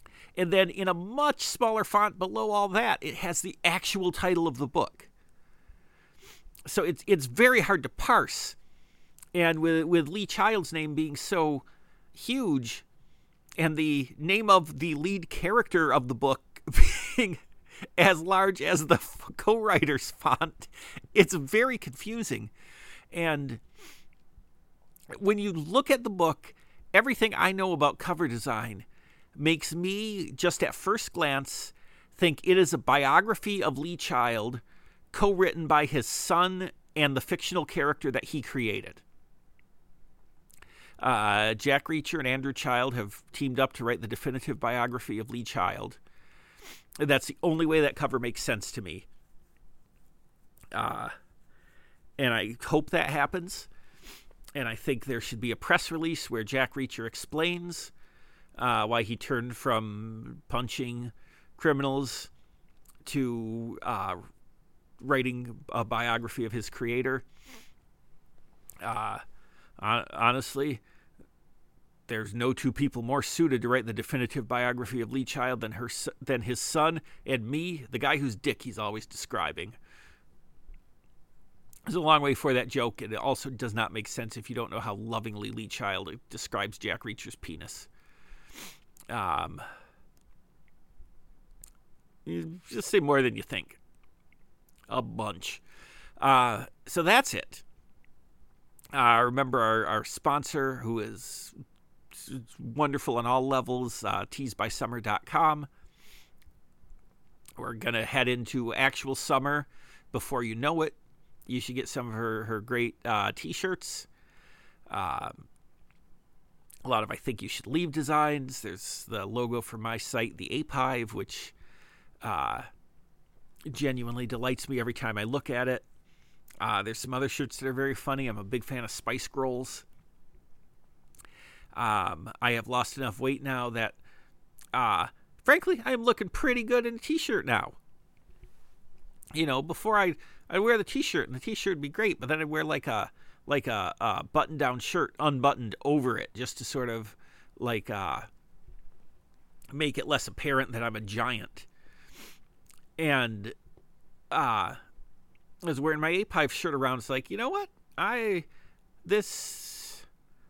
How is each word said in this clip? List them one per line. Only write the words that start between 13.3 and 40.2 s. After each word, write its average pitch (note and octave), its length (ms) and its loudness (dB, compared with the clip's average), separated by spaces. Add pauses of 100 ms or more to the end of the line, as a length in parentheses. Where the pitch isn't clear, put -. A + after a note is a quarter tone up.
and D#3+ 180 2
the D3 420 2
name G3 320 2
of D3+ 300 8
the D#3 160 0
lead F3 340 -2
character E3+ 640 4
of C3 140 4
the B2+ 80 0
book - 460 0 (260)
<laughs> - 300 0
being G3+ 200 2 (600)
as F3 240 8
large F#3+ 400 4
as D#3 260 2
the E3 80 8
f-, - 420 -6
co-writer's G3 760 4
font, - 560 0 (460)
it's G3 200 8
very G#3+ 440 2
confusing. C3 720 -6 (640)
And D3 480 -2 (1600)
when G3+ 200 4
you G3+ 160 0
look E3 360 2
at C4 140 6
the B3+ 60 -2
book, E3+ 440 0 (400)
everything A3 420 4
I F#3 160 4
know F#3+ 200 2
about D3 280 4
cover E3 280 0
design A2+ 580 -4 (500)
makes D#3 380 2
me, G3 580 -4
just E3+ 320 2
at - 120 -2
first - 380 -2
glance, C#3 600 -2 (440)
think E3 260 4
it F#3 140 8
is F3+ 160 6
a D3+ 40 0
biography F3 840 4
of C3+ 140 0
Lee E3 180 -4
Child, A#2+ 640 0 (520)
co-written F3+ 540 4
by D3+ 200 6
his C#3 220 0
son F#3 640 0 (240)
and D3 200 4
the B2+ 60 0
fictional F3 440 -2
character D3 460 0
that A#2 140 -2
he D3+ 160 -6
created. A2 600 -4 (2000)